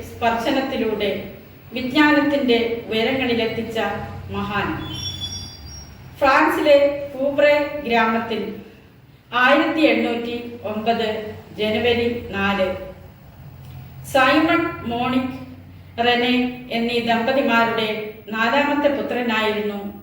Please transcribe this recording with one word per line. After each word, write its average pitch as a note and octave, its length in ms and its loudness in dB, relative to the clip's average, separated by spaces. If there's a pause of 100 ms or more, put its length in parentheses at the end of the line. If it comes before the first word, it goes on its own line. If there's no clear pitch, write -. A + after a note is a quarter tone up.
സ്പർശനത്തിലൂടെ A#3 1040 0 (680)
വിജ്ഞാനത്തിന്റെ C#4 840 4 (320)
ഉയരങ്ങളിലെത്തിച്ച A3+ 880 0 (560)
മഹാൻ. G3+ 320 -2 (1500)
ഫ്രാൻസിലെ D4 580 6 (360)
ഫൂബ്രെ C#4+ 420 4 (320)
ഗ്രാമത്തിൽ A#3 540 0 (1040)
ആയിരത്തി D#4 380 4 (100)
എണ്ണൂറ്റി A#3+ 440 -2 (340)
ഒമ്പത് A3+ 380 -2 (520)
ജനുവരി A#3 480 0 (260)
നാല്, G3 340 0 (1400)
സൈമൺ D#4 480 4 (300)
മോണിക് B3 500 -2 (680)
റെനെ B3 300 2 (400)
എന്നീ A#3 220 0 (100)
ദമ്പതിമാരുടെ A3+ 800 2 (460)
നാലാമത്തെ C#4+ 600 2
പുത്രനായിരുന്നു G#3+ 840 -2 (220)